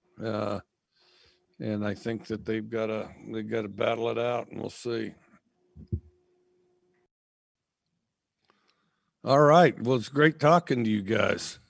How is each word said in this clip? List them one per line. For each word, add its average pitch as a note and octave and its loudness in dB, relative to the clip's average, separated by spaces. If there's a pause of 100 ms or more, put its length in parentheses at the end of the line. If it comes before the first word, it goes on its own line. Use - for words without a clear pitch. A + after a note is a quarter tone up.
(240)
uh, G#2 -6 (1000)
and G#2+ -6
I G#2 -4
think A2+ -8
that A2 -8
they've A2 -6
gotta, A2 -6 (220)
they've A2 -8
gotta A2 -4
battle A2+ -2
it A2+ -4
out, A#2+ -4
and - -14
we'll - -8
see. A2+ -8 (4000)
All C3+ 6
right. D3+ 8
Well, B2 0
it's G#2+ -6
great D3 2
talking D3 4
to A2 0
you G#2 0
guys. G2 -2 (100)